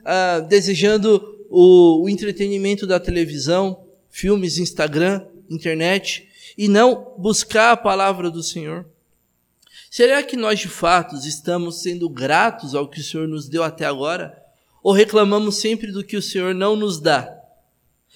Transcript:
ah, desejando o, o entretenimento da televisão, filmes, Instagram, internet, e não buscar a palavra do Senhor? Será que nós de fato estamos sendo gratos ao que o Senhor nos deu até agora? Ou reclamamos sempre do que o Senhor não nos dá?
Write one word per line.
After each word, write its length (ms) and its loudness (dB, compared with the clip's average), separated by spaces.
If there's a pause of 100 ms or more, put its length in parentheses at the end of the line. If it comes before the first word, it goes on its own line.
ah, 360 0
desejando 960 2 (120)
o, 540 6
o 60 -2
entretenimento 760 -4
da 140 0
televisão, 840 -2 (280)
filmes, 480 -2
Instagram, 680 -2 (240)
internet, 760 -4 (280)
e 120 0
não 500 4
buscar 540 2
a 40 4
palavra 540 0
do 120 -10
Senhor? 440 -10 (1040)
Será 320 4
que 140 -8
nós 240 0
de 80 -10
fato 480 0
estamos 680 -6
sendo 260 -6
gratos 680 -2
ao 140 -4
que 120 -16
o 40 -12
Senhor 220 -6
nos 220 -10
deu 160 -4
até 220 -6
agora? 520 -6 (440)
Ou 100 2
reclamamos 640 4
sempre 340 -4
do 140 -8
que 120 -8
o 60 -2
Senhor 320 -4
não 220 0
nos 240 -4
dá? 340 0 (800)